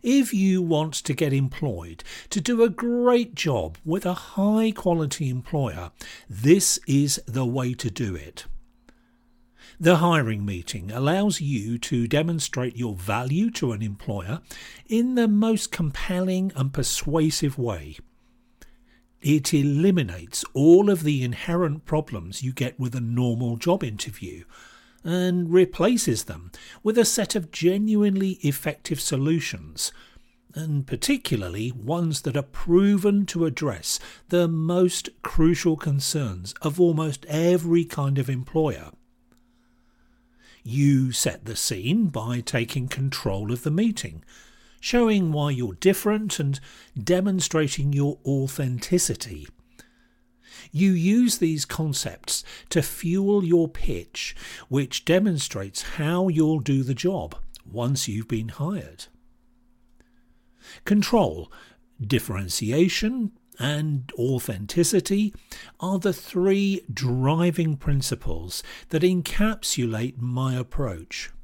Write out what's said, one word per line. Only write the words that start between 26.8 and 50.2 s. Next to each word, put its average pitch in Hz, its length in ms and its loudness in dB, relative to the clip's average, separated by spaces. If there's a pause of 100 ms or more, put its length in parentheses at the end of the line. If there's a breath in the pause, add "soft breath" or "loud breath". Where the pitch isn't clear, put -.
with 220 160 2
a 233 80 6
set - 300 0
of 175 160 -4
genuinely 196 880 2
effective 143 580 -2
solutions, 135 920 -2 (640 soft breath)
and 147 320 -2
particularly 113 840 -2
ones 147 500 -2
that 127 140 -4
are 147 60 0
proven 202 880 2
to 165 180 -2
address 127 540 -4 (300 loud breath)
the 175 180 2
most 175 640 0 (120)
crucial 160 560 4
concerns 139 840 -4
of 156 160 -2
almost 160 500 2
every 170 560 4
kind 139 320 0
of 131 100 0
employer. 135 600 -2 (1700 soft breath)
You 131 480 4
set - 340 -4
the 110 100 -8
scene 139 520 0
by 120 320 -4
taking 123 480 -4
control 113 640 -4
of 120 100 -4
the 156 80 -2
meeting, 160 540 -2 (600 soft breath)
showing 214 480 2
why 147 200 0
you're 120 240 -2
different 208 640 0
and 139 200 0 (400 loud breath)
demonstrating 160 920 0
your 143 320 0
authenticity. 131 1200 -2 (1200 loud breath)